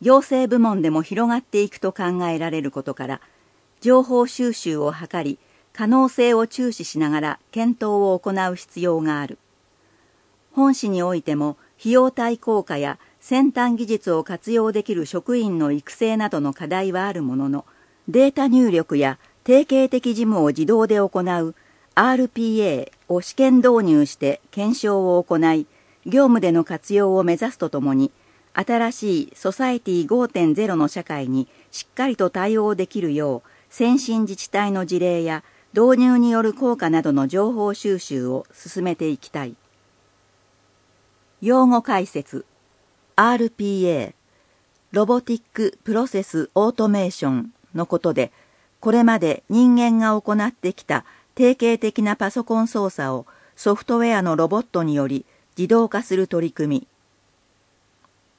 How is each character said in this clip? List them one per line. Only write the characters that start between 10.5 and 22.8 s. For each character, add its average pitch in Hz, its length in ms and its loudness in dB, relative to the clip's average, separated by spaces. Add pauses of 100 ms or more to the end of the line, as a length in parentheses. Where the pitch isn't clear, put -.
本 269 200 4
市 220 160 -4
に 180 140 -2
お 180 100 -2
い 165 80 -4
て 151 140 -4
も、 147 220 -4 (220)
費 226 120 -4
用 254 180 4
対 233 300 -4
効 214 240 0
果 147 160 -6
や 143 180 -4 (240)
先 262 300 2
端 240 240 0
技 226 100 -6
術 208 260 -2
を 160 120 0
活 190 280 -10
用 220 200 2
で 208 100 -2
き 202 140 -4
る 165 100 -4
職 214 320 -4
員 196 220 -2
の 147 120 0
育 147 200 -4
成 220 260 -2
な 214 120 -2
ど 151 120 -4
の 143 120 -4
課 165 140 -12
題 185 240 -4
は 185 140 -4
あ 202 80 -6
る 175 80 -8
も 127 140 -4
の 135 140 -2
の、 139 160 -6 (420)
デ 254 220 4
ー - 20 -2
タ 277 160 -2
入 247 240 4
力 160 260 0
や 135 220 0 (240)
定 269 220 6
型 262 240 2
的 247 260 -2
事 233 80 -2
務 208 200 2
を 147 40 4
自 151 180 0
動 220 220 4
で 214 80 2
行 202 240 0
う 175 360 -2 (380)
ア 233 180 4
ー 254 60 2
ル 247 120 0
ピ 226 300 -2
ー 208 40 2
エ 135 280 -2 (180)